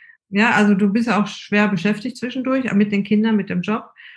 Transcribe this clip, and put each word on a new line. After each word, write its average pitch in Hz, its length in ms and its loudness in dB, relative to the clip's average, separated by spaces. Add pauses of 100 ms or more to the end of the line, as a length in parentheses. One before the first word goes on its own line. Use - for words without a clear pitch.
(280)
Ja, 208 240 2
also 208 220 4
du 196 180 2
bist 233 160 0
ja 202 120 2
auch 196 60 0
schwer - 420 -2
beschäftigt 214 480 -4
zwischendurch 254 560 -4
mit 208 200 2
den 202 120 0
Kindern, 214 320 2
mit 196 140 -4
dem 180 120 -2
Job 214 280 -6 (260)